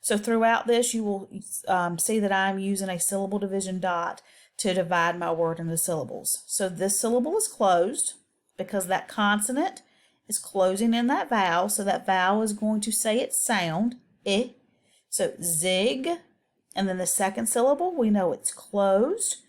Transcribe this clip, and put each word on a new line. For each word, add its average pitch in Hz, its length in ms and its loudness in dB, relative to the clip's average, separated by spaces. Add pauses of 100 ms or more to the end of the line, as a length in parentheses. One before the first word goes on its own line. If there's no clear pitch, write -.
So - 160 0
throughout 226 500 2
this, 240 280 2
you 226 100 -2
will, 196 260 -4 (360)
um, 175 320 0
see 220 200 0
that 202 140 2
I'm 190 260 2
using 196 300 -2
a 180 120 -4
syllable 196 380 -2
division 190 420 -2
dot 175 420 -2 (360)
to 190 160 0
divide 175 440 2
my 170 140 -2
word 165 280 0
into 165 160 -4
syllables. - 720 -4
So - 220 -2
this 185 320 -2
syllable 247 360 0
is 440 120 0
closed 190 680 2 (420)
because 190 300 -4
that 185 220 -2
consonant 214 760 0 (440)
is 214 120 -6
closing 196 560 0
in 240 120 0
that 302 220 0
vowel. 185 400 2
So 208 160 -2
that 196 220 -2
vowel 190 360 2
is 220 100 0
going 214 300 -2
to 220 100 -4
say 220 280 0
its - 240 -2
sound, 196 520 0 (300)
I. 208 280 0 (560)
So - 220 -2 (100)
zig, 185 640 0 (680)
and 196 120 0
then 185 100 0
the 185 80 -2
second 202 400 0
syllable, 285 480 2
we 247 160 2
know 190 220 4
it's - 200 -4
closed 208 840 0 (120)